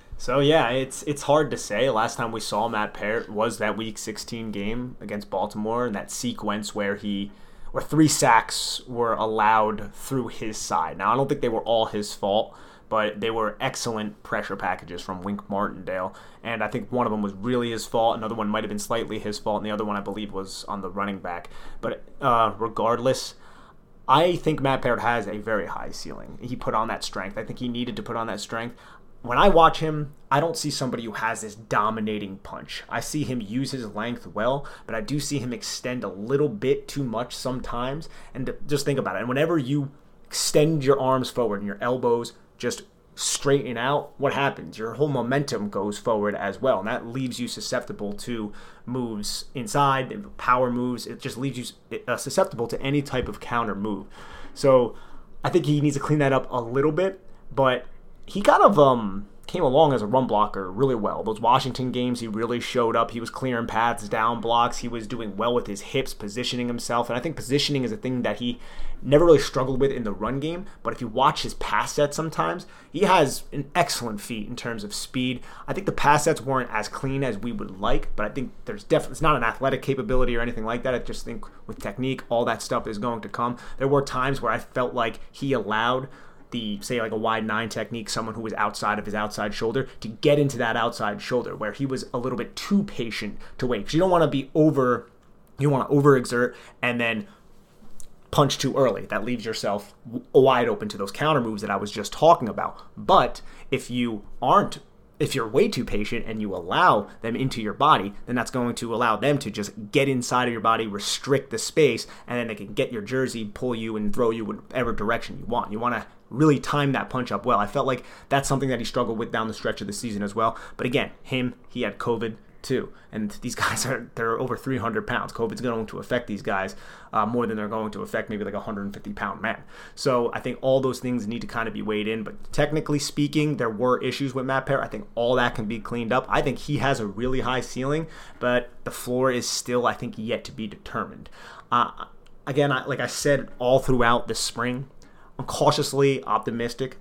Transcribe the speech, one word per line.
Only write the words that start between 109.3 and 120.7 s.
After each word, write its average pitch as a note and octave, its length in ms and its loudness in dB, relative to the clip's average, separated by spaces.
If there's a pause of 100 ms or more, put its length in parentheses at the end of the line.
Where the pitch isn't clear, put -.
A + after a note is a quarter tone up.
to G#2+ 120 -6
just G#2 400 -8
get C#3 180 4
inside B2 380 2
of A#2+ 60 0
your A2+ 80 -4
body, A2+ 260 4
restrict G#2+ 640 -2
the A2+ 80 -4
space, - 480 4 (220)
and A#2+ 100 -2
then A#2 80 -2
they A2 80 -6
can G#2 180 -10
get B2+ 200 -2
your G#2+ 100 -6
jersey, A#2 420 -2
pull A#2+ 300 -4
you, A2+ 220 -4
and G#2 180 2
throw A#2+ 160 4
you A2+ 180 -4
in G#2 100 -6
whatever A#2+ 340 -2
direction G#2 460 -2
you - 80 -10
want. A2+ 260 -2
You G#2+ 80 -6
wanna A#2+ 260 -2 (220)
really C#3+ 300 4
time C#3+ 320 0
that G2+ 180 -2
punch B2 220 -4
up G#2 160 -2
well. A2+ 140 4
I - 80 0
felt C3+ 180 0
like B2+ 180 -2 (240)
that's C#3 200 2
something C3+ 200 2
that A#2+ 120 0
he A#2+ 40 -4
struggled A2+ 320 0
with G#2+ 140 -4
down A2+ 160 -2
the G#2+ 80 -6
stretch G#2+ 260 -4
of G#2 60 -6
the G2+ 60 -6
season G2+ 320 -4
as G2+ 100 -4
well. A2+ 240 2 (180)